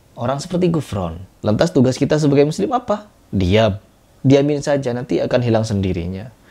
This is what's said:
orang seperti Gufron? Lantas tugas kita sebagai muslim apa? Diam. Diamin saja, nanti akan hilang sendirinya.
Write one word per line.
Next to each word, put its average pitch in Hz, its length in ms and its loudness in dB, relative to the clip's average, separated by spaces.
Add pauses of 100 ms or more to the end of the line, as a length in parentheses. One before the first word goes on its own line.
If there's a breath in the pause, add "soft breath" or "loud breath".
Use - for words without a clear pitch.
(180)
orang 131 180 -4
seperti 175 320 -2
Gufron? 101 480 -4 (240)
Lantas 120 320 0
tugas 127 240 2
kita 147 220 0
sebagai 147 260 4
muslim 165 320 -2
apa? 208 320 -4 (240)
Diam. 101 480 2 (400)
Diamin 139 400 4
saja, 139 320 -2
nanti 123 300 -4
akan 127 180 0
hilang 113 240 2
sendirinya. 95 640 -4 (220 soft breath)